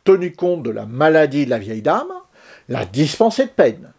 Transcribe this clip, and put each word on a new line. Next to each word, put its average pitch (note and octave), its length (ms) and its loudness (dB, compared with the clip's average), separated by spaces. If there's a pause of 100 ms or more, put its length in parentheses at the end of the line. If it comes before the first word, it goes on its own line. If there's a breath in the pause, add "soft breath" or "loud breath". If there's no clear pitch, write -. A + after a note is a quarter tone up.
tenu F3+ 300 2
compte F3 320 -4
de A#2 60 -4
la G#2+ 160 -8
maladie D3 580 2
de B2 60 -4
la A2+ 100 -2
vieille G#2+ 220 -10
dame, A#3 300 -2 (560 soft breath)
l'a A#2 160 -6
dispensée D#3 600 0
de - 60 -12
peine. D#3+ 480 0